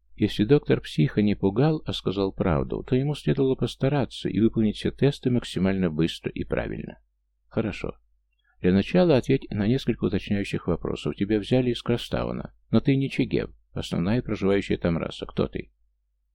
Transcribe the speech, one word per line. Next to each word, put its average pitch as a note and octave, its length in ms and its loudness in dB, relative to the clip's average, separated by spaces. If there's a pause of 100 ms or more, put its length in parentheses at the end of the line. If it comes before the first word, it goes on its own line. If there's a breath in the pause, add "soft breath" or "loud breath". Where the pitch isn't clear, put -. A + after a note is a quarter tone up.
(160)
Если G#2 300 2
доктор C#3+ 360 4
Психа - 400 0
не G#2 140 4
пугал, B2+ 500 2
а G2 80 -6
сказал G2 400 -2
правду, C2+ 500 0
то - 120 -2
ему C#3 200 0
следовало C#3 400 0
постараться - 760 -2
и F#2+ 100 0
выполнить A2 380 2
все - 140 -2
тесты - 380 0
максимально F#2+ 600 0
быстро D#2+ 420 -2
и - 120 -4
правильно. - 560 -6 (500)
«Хорошо. - 460 -4 (640)
Для F2+ 120 4
начала D#3 440 4
ответь - 320 0
на G2+ 180 -2
несколько A#2+ 380 0
уточняющих G2+ 640 -2
вопросов. - 480 -2
Тебя G#2 240 0
взяли B2 320 0
из A#2 100 -6
Краставана, A#2+ 720 -4 (160)
но A2+ 100 4
ты C#3 160 2
не C3+ 140 0
Чигев, - 400 -2 (220)
основная F2+ 500 -2
проживающая G2 560 0
там E2+ 200 0
раса. - 280 -8
Кто - 220 -2
ты?» - 240 -10 (640)